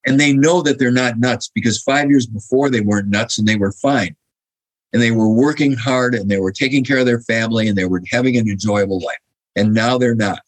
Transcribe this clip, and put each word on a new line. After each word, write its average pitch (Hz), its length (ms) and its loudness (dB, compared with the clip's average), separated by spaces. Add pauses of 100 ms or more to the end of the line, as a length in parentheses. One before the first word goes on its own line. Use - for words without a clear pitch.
And 135 140 2
they 143 140 4
know 156 300 4
that 143 180 0
they're 123 100 2
not 123 300 0
nuts 123 340 0
because 107 260 -2
five 143 300 0
years 131 160 4
before 127 420 -2
they 120 120 0
weren't 104 260 0
nuts 107 320 -2
and 107 80 0
they 110 80 2
were 101 160 0
fine. 123 460 -2 (760)
And 113 80 0
they 117 120 2
were 110 160 2
working 139 460 2
hard 123 420 -2
and 98 120 -4
they 98 120 0
were 95 100 -2
taking 135 320 -2
care 131 160 0
of 127 80 2
their 120 140 0
family 113 480 -2
and 101 100 0
they 92 60 0
were 90 260 -2
having 123 260 0
an 113 120 0
enjoyable 101 500 -2
life. - 220 -10 (340)
And 107 180 2
now 117 260 2
they're 120 180 2
not. 101 320 -2